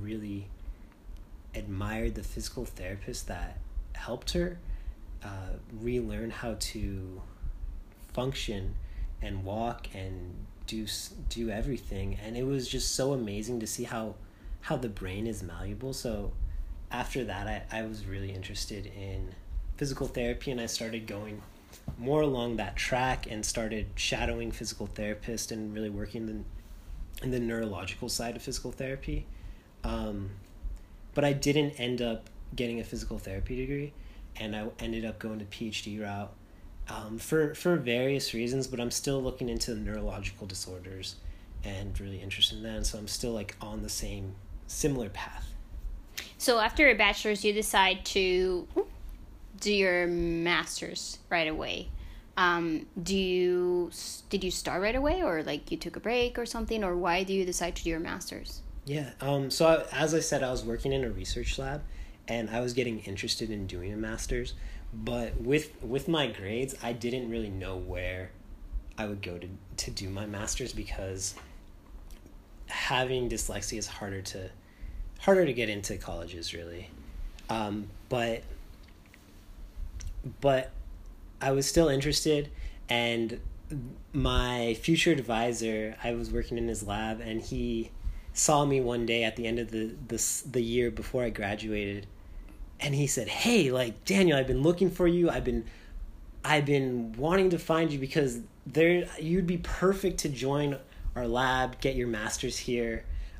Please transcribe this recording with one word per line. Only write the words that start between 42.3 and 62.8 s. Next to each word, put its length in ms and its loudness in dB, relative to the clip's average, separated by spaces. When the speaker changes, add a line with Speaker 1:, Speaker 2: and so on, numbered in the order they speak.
Speaker 1:
in 60 -8
that, 120 -4
and 100 2
so 120 0
I'm 100 -8
still, 240 -2
like, 300 -4
on 220 -4
the 60 -4
same, 460 -4
similar 400 0
path. 460 -8
Speaker 2:
So 220 4
after 260 6
your 120 10
bachelor's, 480 4
you 80 6
decide 540 6
to 600 4
do 120 4
your 340 6
master's 1120 0
right 180 4
away. 400 -4
Um, 520 4
do 140 2
you 760 4
s-, 380 -10
did 140 0
you 80 0
start 300 0
right 140 4
away, 280 4
or, 180 2
like, 300 -4
you 60 0
took 180 -8
a 60 -10
break 360 2
or 80 -2
something, 380 -2
or 140 2
why 260 4
do 80 -2
you 140 4
decide 320 0
to 80 -6
do 40 2
your 100 0
master's? 640 -6
Speaker 1:
Yeah, 280 -2
um, 280 2
so 180 8
I, 180 10
as 180 4
I 60 6
said, 240 2
I 80 2
was 140 0
working 260 0
in 140 2
a 40 -2
research 480 -2
lab, 260 -4
and 180 0
I 120 0
was 180 2
getting 180 2